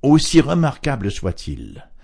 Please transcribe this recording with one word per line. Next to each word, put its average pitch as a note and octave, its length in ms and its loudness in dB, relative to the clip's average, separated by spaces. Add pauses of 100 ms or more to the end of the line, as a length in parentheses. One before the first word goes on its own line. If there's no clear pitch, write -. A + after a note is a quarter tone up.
aussi D#3 380 4
remarquable C#3+ 720 -2
soit-il, - 760 -10 (160)